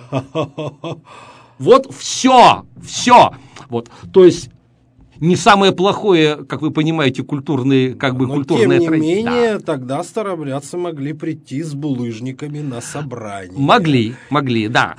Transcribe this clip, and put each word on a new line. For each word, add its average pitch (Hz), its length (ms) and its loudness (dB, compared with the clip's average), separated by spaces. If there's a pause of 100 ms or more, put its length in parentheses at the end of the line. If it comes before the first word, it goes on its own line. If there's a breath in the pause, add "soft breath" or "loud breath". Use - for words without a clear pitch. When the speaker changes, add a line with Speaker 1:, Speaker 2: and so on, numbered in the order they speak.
(100)
Speaker 1:
<laughs> 156 880 -8 (600 loud breath)
Speaker 2:
Вот 233 340 2
все, 208 760 4 (140)
все. 226 500 4 (380 loud breath)
Вот, 117 220 -8 (220 loud breath)
то 185 120 8
есть - 240 4 (720)
не 170 160 2
самое 196 380 4
плохое, 175 720 2
как 139 180 -8
вы 156 80 -2
понимаете, 151 540 -2
культурные, 135 720 0
как 131 200 -2
бы 127 120 0
Speaker 1:
Но 135 60 -6
Speaker 2:
культурная 170 440 2
Speaker 1:
тем - 20 4
не 170 60 2
Speaker 2:
тради-, 160 140 0
Speaker 1:
менее, 220 580 0
Speaker 2:
да. - 0 -
Speaker 1:
тогда 143 460 -6
старобрядцы 170 760 -8
могли 160 360 -8
прийти 156 500 -10
с 151 100 -10
булыжниками 131 840 -8
на 127 200 -8
собрание. 110 800 -12
Speaker 2:
Могли, 139 560 2 (160)
могли, 123 380 -2
да. 120 300 0